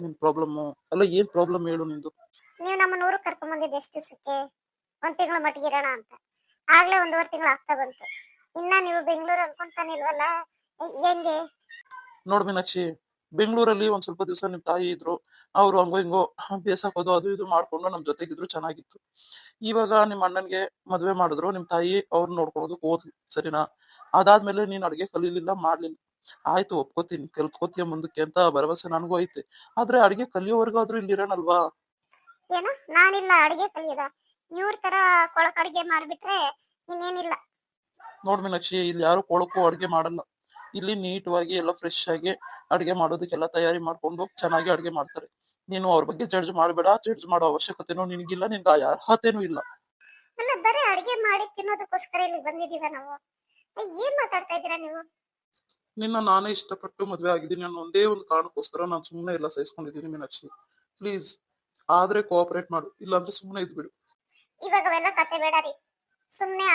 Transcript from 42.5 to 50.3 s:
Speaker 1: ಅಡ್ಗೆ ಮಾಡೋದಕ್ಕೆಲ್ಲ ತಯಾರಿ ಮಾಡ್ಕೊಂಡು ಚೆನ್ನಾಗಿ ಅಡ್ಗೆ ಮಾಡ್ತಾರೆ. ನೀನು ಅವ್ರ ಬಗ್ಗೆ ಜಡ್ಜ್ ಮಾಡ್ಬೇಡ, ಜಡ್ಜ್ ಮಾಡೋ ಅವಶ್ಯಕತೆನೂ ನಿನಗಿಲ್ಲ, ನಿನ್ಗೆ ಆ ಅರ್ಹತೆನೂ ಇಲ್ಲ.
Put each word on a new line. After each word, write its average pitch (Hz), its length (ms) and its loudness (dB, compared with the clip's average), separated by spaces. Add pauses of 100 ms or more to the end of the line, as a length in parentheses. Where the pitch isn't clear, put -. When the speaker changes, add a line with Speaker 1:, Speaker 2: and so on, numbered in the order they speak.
Speaker 1:
ಅಡ್ಗೆ 180 260 0
ಮಾಡೋದಕ್ಕೆಲ್ಲ 165 540 -2
ತಯಾರಿ 170 320 2
ಮಾಡ್ಕೊಂಡು 165 380 -6 (160)
ಚೆನ್ನಾಗಿ 165 340 0
ಅಡ್ಗೆ 165 240 -4
ಮಾಡ್ತಾರೆ. 143 300 -8 (440)
ನೀನು 190 220 -2
ಅವ್ರ 156 160 6
ಬಗ್ಗೆ 170 220 -4
ಜಡ್ಜ್ 185 260 0
ಮಾಡ್ಬೇಡ, 170 300 4 (180)
ಜಡ್ಜ್ 220 260 -4
ಮಾಡೋ 170 200 4
ಅವಶ್ಯಕತೆನೂ 175 500 -4 (100)
ನಿನಗಿಲ್ಲ, 180 400 -6
ನಿನ್ಗೆ 185 200 2
ಆ 143 220 4
ಅರ್ಹತೆನೂ 220 540 2
ಇಲ್ಲ. 156 100 -4 (840)